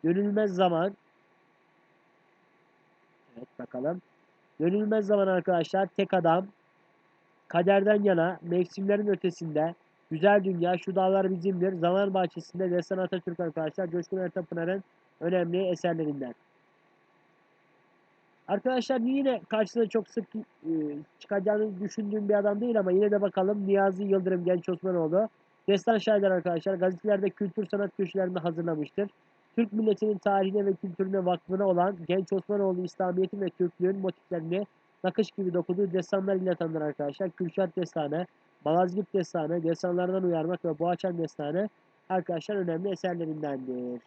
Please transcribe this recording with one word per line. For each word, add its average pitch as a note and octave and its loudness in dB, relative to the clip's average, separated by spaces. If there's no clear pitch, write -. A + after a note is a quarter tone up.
Dönülmez G3+ 2
Zaman. F3+ 2
Evet, B2 -18
bakalım. C3+ -6
Dönülmez G#3 2
Zaman G3 4
arkadaşlar. F#3 0
Tek G3 -2
Adam. F3 4
Kaderden G3 4
Yana. F3+ 2
Mevsimlerin G3 0
Ötesinde. E3+ -2
Güzel G3 4
Dünya. F3+ 0
Şu F#3 -6
Dağlar F#3+ 2
Bizimdir. F#3 0
Zaman F#3 2
Bahçesi'nde. F3+ -2
Destan F3 -2
Atatürk F3+ -4
arkadaşlar. E3 -4
Coşkun F3 -4
Ertepınar'ın F3+ -4
önemli F3 0
eserlerinden. D#3 -2
Arkadaşlar B3+ 0
yine C4 0
karşısına A3 0
çok A3 -2
sık, G#3+ -6
e, A3 -6
çıkacağını G#3 0
düşündüğüm G#3 -4
bir G#3 6
adam G#3 2
değil A#3+ 2
ama F#3 2
yine G3+ 4
de G3+ 4
bakalım. G3 0
Niyazi G3 2
Yıldırım F#3 0
Genç F3+ 0
Osmanoğlu. F3+ 0
Destan G3+ 4
şairler G3+ 4
arkadaşlar. F3+ 0
Gazetelerde, F#3+ 0
kültür G3 -4
sanat G3+ -4
köşelerinde F#3 -2
hazırlamıştır. E3+ -2
Türk A3 0
milletinin G#3+ 2
tarihine G3 0
ve G3 2
kültürüne F#3+ -2
vakfına F#3 0
olan F3+ 2
Genç F#3 0
Osmanoğlu, F#3+ -2
İslamiyet'in F#3 -2
ve F#3 -2
Türklüğün F3+ -2
motiflerini F3+ -4
nakış F#3 0
gibi F#3 -4
dokuduğu F3+ 0
destanlar F#3+ 0
ile F#3 0
tanınır D#3+ -4
arkadaşlar. D3 -4
Kürşat F3+ -4
Destanı, D#3+ -2
Malazgirt F3+ 0
Destanı, E3+ -2
Destanlardan F3+ 0
Uyarmak E3+ -2
ve D#3 -2
Boğaçan F3 -2
Destanı E3 -4
arkadaşlar F#3 -4
önemli F3+ -2
eserlerindendir. C#3+ -6